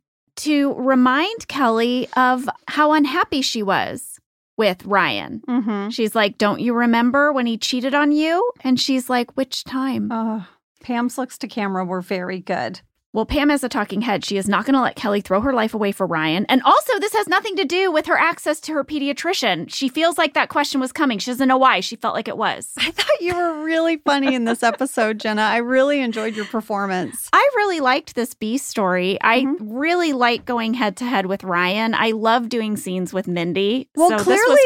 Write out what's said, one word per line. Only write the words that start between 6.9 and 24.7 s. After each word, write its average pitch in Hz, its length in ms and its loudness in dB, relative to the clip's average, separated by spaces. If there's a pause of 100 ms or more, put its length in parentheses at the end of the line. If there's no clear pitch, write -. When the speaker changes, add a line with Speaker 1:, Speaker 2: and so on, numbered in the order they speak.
Speaker 1:
when 262 140 0
he 226 120 -2
cheated 247 360 -2
on 294 180 2
you?" 330 400 2 (100)
And 254 180 -2
she's 262 300 -2
like, 247 280 -2
"Which 262 260 -4
time?" 247 480 -4
Speaker 2:
Uh, 226 300 -4 (400)
Pam's 240 360 -4
looks 262 220 -8
to 247 80 -8
camera 190 380 -4
were 180 160 -4
very 180 380 -6
good. 160 420 -6 (320)
Speaker 1:
Well, - 120 -2
Pam 294 240 2
has 285 140 0
a 247 60 -6
talking 208 320 -4
head. 220 220 -2
She 208 140 -4
is 190 100 -2
not 196 180 2
gonna 269 160 2
let - 160 -2
Kelly 208 240 0
throw 196 200 0
her 269 120 0
life 220 200 0
away 202 180 0
for 196 140 -4
Ryan. 160 440 0
And 262 120 4
also, 453 380 4
this 415 160 -2
has 415 120 0
nothing 392 280 0
to 381 100 0
do 359 260 0
with 302 140 2
her 311 120 2
access 320 440 0
to 311 120 -8
her 285 100 0
pediatrician. 277 880 -2
She 269 160 -2
feels 330 300 0
like 311 160 0
that - 140 0
question 285 300 -2
was 262 120 -2
coming. 262 260 0
She 214 140 -6
doesn't 262 160 0
know 262 100 4
why. 254 220 4
She - 160 -8
felt - 180 -4
like 220 140 -6
it 220 100 -8
was. 190 400 -4
Speaker 2:
I 302 140 -4
thought 554 300 0
you 349 120 -2
were 339 300 -2
really 330 340 0
funny 277 380 0
in 240 80 0
this 226 180 -2
episode, 226 580 0